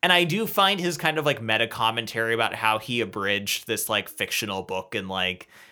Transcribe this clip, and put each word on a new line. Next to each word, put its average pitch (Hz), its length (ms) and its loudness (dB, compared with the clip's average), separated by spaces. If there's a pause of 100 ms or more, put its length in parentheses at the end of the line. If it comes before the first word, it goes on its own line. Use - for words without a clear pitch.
And 180 100 4
I 180 120 6
do 196 220 0
find 196 320 2
his 170 200 -2
kind 156 200 0
of, 151 60 0
like, 135 160 2
meta 110 260 2
commentary 113 680 0
about 113 200 0
how 110 240 2
he 120 220 -2
abridged 101 680 -2
this, 110 220 -2
like, 104 220 0
fictional 98 520 -4
book 92 320 -6
and, 95 140 -6
like, 92 400 -4 (240)